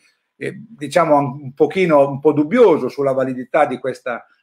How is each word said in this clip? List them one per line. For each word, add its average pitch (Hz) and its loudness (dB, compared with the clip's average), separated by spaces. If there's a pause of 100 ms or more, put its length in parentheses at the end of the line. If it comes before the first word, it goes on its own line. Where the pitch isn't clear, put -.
(360)
eh, 135 -12
diciamo 147 0
un 143 -4
pochino, 151 2
un 139 -8
po' 151 2
dubbioso 151 2
sulla 139 -4
validità 131 -2
di 127 -6
questa, 123 -10 (160)